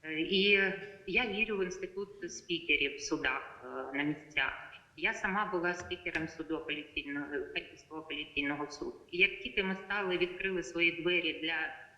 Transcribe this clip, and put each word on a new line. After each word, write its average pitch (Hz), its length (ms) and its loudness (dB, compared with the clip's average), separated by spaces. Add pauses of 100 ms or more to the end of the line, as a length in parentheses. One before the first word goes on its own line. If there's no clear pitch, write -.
Е, 156 180 -2
і 185 200 6 (680)
я 220 200 2
вірю 214 300 0
в 190 60 2
інститут 185 680 -6
спікерів 143 680 0
в - 40 -8
судах, 139 640 -2
е, 131 340 -6
на 143 60 2
місцях. 147 500 0 (440)
Я 196 160 0
сама 202 320 2
була 175 280 2
спікером 170 540 -4
суду 160 280 -4
апеляційного, 147 720 -4 (260)
Харківського - 480 -8
апеляційного 147 680 -2
суду. - 300 -6 (100)
І 175 60 -4
як 190 240 4
тільки - 220 0
ми 190 220 2
стали, 196 320 0
відкрили 180 460 0
свої 170 380 2
двері 165 420 2
для 160 420 -2 (120)